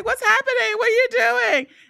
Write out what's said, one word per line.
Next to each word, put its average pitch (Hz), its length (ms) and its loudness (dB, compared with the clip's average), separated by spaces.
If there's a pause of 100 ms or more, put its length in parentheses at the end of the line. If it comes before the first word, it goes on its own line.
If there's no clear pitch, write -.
What's 494 180 -4
happening? 480 560 0
What 440 100 0
are 480 40 2
you 480 200 2
doing? 247 560 0 (220)